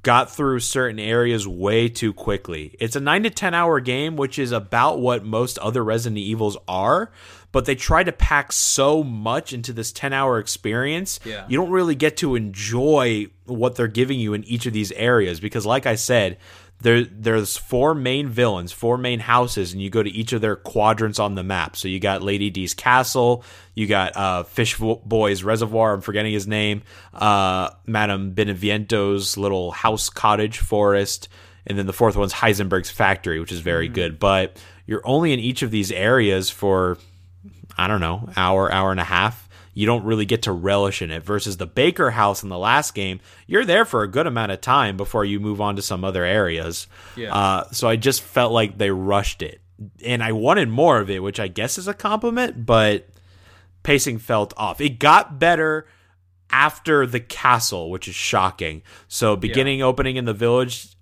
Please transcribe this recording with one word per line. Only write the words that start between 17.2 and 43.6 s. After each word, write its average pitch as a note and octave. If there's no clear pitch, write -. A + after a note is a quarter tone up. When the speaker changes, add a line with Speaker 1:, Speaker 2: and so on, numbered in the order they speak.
Speaker 1:
four C#3
main C#3
villains, G#2
four A#2
main B2
houses, A2+
and G2
you G2
go A2
to G2+
each A2
of A#2
their G#2+
quadrants G#2+
on G#2
the F#2
map. F2+
So -
you F#2
got G2
Lady G2+
D's F#2
castle, B2
you G#2+
got, G2
uh, F#2
Fish -
Vo-, A2
Boy's G#2
reservoir, A2
I'm G2
forgetting G#2+
his G2+
name, G#2
uh, F#2+
Madame G2+
Beneviento's G2+
little F#2+
house A2
cottage G#2+
forest, G2+
and G2+
then G2
the F#2+
fourth G#2+
one's G2+
Heisenberg's G2
factory, F#2
which E2+
is F2
very E2
Speaker 2:
Mm-hmm. D#2+
Speaker 1:
good. E2
But F#2+
you're G#2+
only D3+
in B2+
each B2
of A#2+
these G#2
areas G2
for, F#2
I F2+
don't G#2
know, F2+
hour, F#2+
hour F#2+
and F#2
a E2+
half. F#2+
You G#2
don't A#2
really G#2+
get A2
to G2+
relish G2
in E2
it. E2
Versus G2+
the F#2
Baker C#3+
house G#2
in G#2
the F2+
last A#2+
game, F#2+
you're G#3